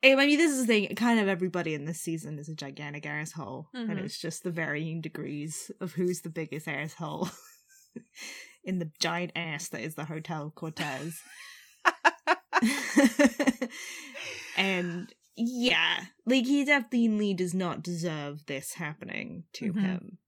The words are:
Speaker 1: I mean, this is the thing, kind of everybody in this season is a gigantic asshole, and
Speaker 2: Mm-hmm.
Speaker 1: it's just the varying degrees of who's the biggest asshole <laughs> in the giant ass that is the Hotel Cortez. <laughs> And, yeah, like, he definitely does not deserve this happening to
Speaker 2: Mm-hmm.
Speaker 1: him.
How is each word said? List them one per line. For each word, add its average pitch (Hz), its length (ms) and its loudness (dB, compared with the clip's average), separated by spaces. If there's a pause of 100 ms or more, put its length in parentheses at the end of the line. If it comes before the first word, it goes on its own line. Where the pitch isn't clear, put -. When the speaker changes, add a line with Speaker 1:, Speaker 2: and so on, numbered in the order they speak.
Speaker 1:
I 269 120 10
mean, 285 220 8
this 320 140 6
is 262 100 0
the 240 60 2
thing, 214 280 4
kind 233 240 4
of 202 80 4
everybody 175 460 0
in 147 120 -4
this 165 140 -6
season 156 400 -6
is 147 80 -12
a 160 80 -10
gigantic 147 500 -10
asshole, 151 680 -8
and 233 160 -4
Speaker 2:
Mm-hmm. 196 160 -4
Speaker 1:
it's - 140 -10
just 160 240 -8
the 180 80 -2
varying 160 500 -4
degrees 151 680 -8 (100)
of 185 120 -6
who's 180 280 0
the 175 80 -10
biggest 156 380 -8
asshole 151 640 -6 (680)
<laughs> - 680 -18
in 185 140 -4
the 165 220 -4
giant 175 360 -2
ass 160 340 -6
that - 120 -8
is 156 140 -6
the 151 100 -8
Hotel 156 460 -8
Cortez. 156 680 -6 (640)
<laughs> - 1500 4 (1160)
And, 180 580 0 (220)
yeah, 202 680 2 (200)
like, 240 200 4
he 285 200 4
definitely 233 680 4
does 180 200 0
not 175 300 -2
deserve 156 640 -4
this 135 260 -8
happening - 720 -8 (100)
to - 180 -4
Speaker 2:
Mm-hmm. 185 80 -2
Speaker 1:
him. 190 380 -2 (100)